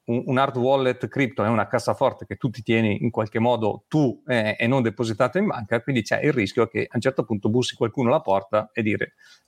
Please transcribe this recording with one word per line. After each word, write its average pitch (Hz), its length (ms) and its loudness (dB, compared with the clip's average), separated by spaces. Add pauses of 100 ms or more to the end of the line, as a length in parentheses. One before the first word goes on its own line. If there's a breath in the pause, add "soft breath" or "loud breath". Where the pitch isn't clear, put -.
un, 120 220 -2
un 131 120 0
hard 139 180 0
wallet 127 520 2
cripto 120 340 -2
è 104 60 2
una 110 180 2
cassaforte 120 580 0
che - 120 -10
tu 123 140 -4
ti 107 120 -12
tieni 113 400 2
in 117 80 0
qualche 110 300 -2
modo 110 480 0
tu, 143 400 0
eh, 110 280 0
e 117 120 -2
non 131 140 2
depositata 117 580 -2
in 208 80 0
banca, 117 320 -2
quindi 127 220 -2
c'è 110 200 -2
il 147 100 2
rischio 113 360 2
che 110 140 -2
a - 120 -6
un 120 60 -2
certo 135 240 0
punto 107 240 -2
bussi 120 260 0
qualcuno 117 360 0
alla 156 100 2
porta 98 520 -2
e 113 100 -4
dire, 101 320 -2 (340 soft breath)